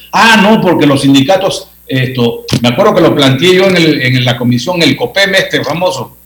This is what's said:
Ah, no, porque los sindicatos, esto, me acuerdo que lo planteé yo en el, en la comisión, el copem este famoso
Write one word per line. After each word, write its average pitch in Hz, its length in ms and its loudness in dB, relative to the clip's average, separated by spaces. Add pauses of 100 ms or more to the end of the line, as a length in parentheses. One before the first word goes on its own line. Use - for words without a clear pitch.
(100)
Ah, 220 320 2
no, 202 180 4
porque 160 260 2
los 135 160 0
sindicatos, 143 680 0 (180)
esto, 123 580 -4 (180)
me 120 80 2
acuerdo 214 240 2
que 180 60 0
lo 160 140 2
planteé 147 420 2
yo 190 120 2
en 185 80 0
el, 156 240 0
en 127 240 -2
la 123 120 -2
comisión, 123 460 -2
el 139 140 0
copem 190 380 -4
este 151 280 -2
famoso 156 640 -6